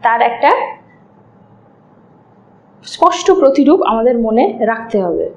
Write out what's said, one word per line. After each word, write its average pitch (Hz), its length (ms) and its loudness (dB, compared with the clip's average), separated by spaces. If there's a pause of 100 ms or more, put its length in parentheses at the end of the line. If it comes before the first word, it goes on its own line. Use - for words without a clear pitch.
তার 233 260 0
একটা 285 220 0 (2250)
স্পষ্ট - 420 0 (140)
প্রতিরূপ 277 380 4 (120)
আমাদের 226 240 0 (100)
মনে 220 180 0 (280)
রাখতে 220 340 -6
হবে 165 200 -4 (120)